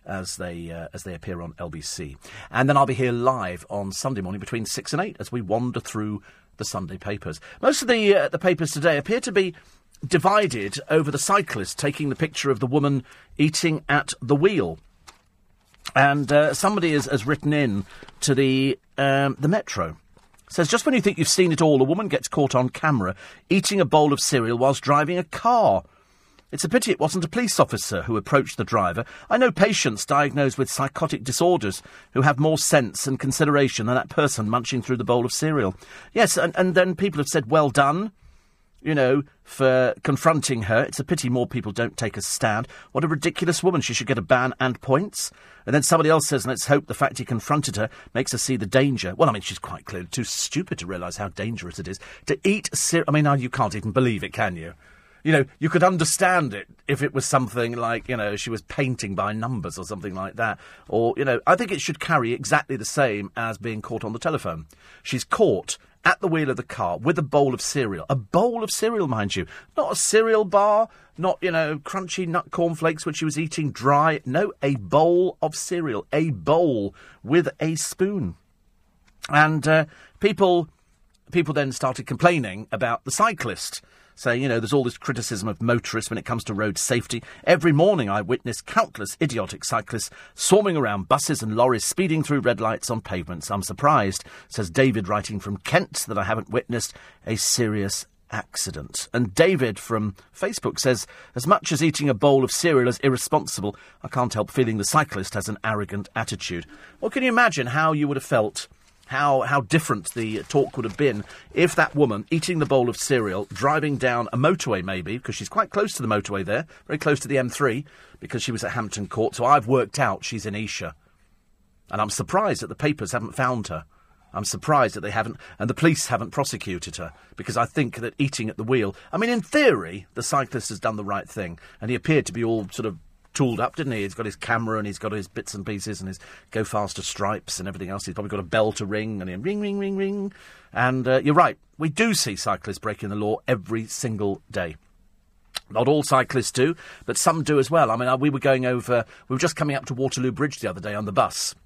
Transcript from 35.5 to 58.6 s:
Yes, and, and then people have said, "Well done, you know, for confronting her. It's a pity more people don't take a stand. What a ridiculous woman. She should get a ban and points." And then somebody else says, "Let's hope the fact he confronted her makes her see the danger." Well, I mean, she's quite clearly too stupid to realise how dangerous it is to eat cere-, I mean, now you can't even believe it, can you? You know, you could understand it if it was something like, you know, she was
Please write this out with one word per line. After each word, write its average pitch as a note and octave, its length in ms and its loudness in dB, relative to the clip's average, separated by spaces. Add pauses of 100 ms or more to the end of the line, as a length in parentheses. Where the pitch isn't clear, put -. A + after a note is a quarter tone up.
Yes, G#3 240 4
and, F3 220 0
and F#3 180 4
then F#3 200 4
people F3 240 0
have C#3+ 100 -2
said, C3+ 200 0
"Well D3+ 200 4
done, D3 420 2 (720)
you D#3 100 0
know, C#3 300 4 (200)
for B2+ 600 2
confronting C#3+ 600 2
her. A2 200 4
It's - 160 -6
a C#3 40 -2
pity - 240 -2
more B2 200 0
people G#2+ 240 -6
don't A2+ 260 -4
take A2 200 -4
a G2+ 40 -6
stand. A2 460 -2 (240)
What C#3 120 0
a E3+ 40 0
ridiculous E3 560 0
woman. E3+ 180 2
She A#2+ 140 -2
should A#2 120 -4
get B2+ 120 0
a - 20 -6
ban B2+ 380 2
and B2+ 200 0
points." D#3 520 -2 (340)
And A#2 80 -2
then D3 80 6
somebody D#3 300 4
else D#3 160 4
says, C#3+ 180 0
"Let's - 220 -4
hope D3 180 4
the - 80 -6
fact - 240 -2
he B2+ 80 -6
confronted B2 520 -2
her A2 120 -2 (240)
makes B2+ 180 -2
her B2 60 -2
see C3 200 -2
the G2+ 100 -4
danger." B2+ 480 2
Well, D#3+ 120 4
I C3 40 2
mean, G#2 100 -4
she's - 160 -8
quite - 280 -14
clearly F2+ 220 -10
too A#2+ 160 -4
stupid - 560 -4
to F2 60 -10
realise F2+ 320 -8
how G2+ 120 -6
dangerous F#2+ 500 -8
it E2 80 -8
is F#2+ 100 -8 (300)
to D3 160 0
eat G3+ 320 0
cere-, - 320 2
I D3 40 0
mean, D3+ 120 6
now C#3+ 100 4
you B2+ 160 0
can't A2+ 240 0
even G#2+ 180 -4
believe A#2+ 320 2
it, G2 100 -8
can G2+ 220 -2
you? E2 200 -12 (480)
You D3+ 80 2
know, C#3+ 140 6 (120)
you D#3 120 0
could E3+ 140 2
understand F3 680 2
it G2+ 140 -12 (180)
if - 160 -2
it C#3+ 120 -2
was C3+ 120 -2
something A#2+ 520 0
like, A#2 320 -4
you B2+ 80 -2
know, G#2 180 -2
she G#2 140 -6
was A2+ 140 -4